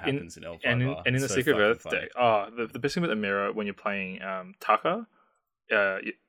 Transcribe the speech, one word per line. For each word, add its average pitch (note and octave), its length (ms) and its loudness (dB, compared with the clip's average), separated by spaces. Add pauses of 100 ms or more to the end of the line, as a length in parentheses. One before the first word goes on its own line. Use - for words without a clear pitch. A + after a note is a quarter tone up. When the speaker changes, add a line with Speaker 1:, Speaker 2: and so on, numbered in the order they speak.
Speaker 1:
in, C3+ 80 0
Speaker 2:
happens E2+ 200 -10
in - 80 -16
L E2+ 100 -10
five E2 100 -18
R. B2 80 2
Speaker 1:
and B2 100 2
in, C3 60 2
and F2 180 -4
in B2+ 140 2
the C#3 60 0
Speaker 2:
It's - 20 -2
so G#2 80 -2
Speaker 1:
Secret C3 160 4
of - 60 4
Speaker 2:
fucking G#2 120 6
Speaker 1:
Earth - 120 0
Speaker 2:
funny. F2+ 180 -4
Speaker 1:
deck, - 80 -8 (100)
oh, A2 280 4 (100)
the, A#2 100 -2
the A#2+ 140 -10
best C#3 140 -2
thing F3 100 0
about D#3 100 0
the G#2+ 60 -2
Mirror G2+ 320 0
when G#2 160 -2
you're G2 60 -6
playing, F#2+ 480 -6
um, F#2+ 360 -8
Tucker, F3+ 480 2 (640)
uh, G2 340 2
y-, A2 80 -8 (160)